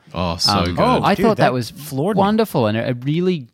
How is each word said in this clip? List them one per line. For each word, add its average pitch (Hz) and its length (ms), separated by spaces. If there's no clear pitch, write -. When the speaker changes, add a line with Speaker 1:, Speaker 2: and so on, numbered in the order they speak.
Speaker 1:
Oh, 87 240
so - 140
Speaker 2:
Um, 95 140
Speaker 1:
good. 87 140
Speaker 3:
Oh, 233 240
Speaker 2:
I 185 120
Speaker 3:
dude, 202 100
Speaker 2:
thought 220 120
that 139 80
Speaker 3:
that 127 80
Speaker 2:
was 120 180
Speaker 3:
floored 147 440
me. 190 40
Speaker 2:
wonderful 196 480
and 107 100
a, 117 140
a - 20
really 147 600